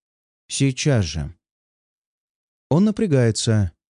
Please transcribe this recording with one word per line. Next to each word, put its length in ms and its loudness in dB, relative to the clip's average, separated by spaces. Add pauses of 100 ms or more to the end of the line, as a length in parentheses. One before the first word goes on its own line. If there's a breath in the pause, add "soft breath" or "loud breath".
(480)
«Сейчас 580 0
же». 280 -8 (1400)
Он 140 4
напрягается. 880 0 (260)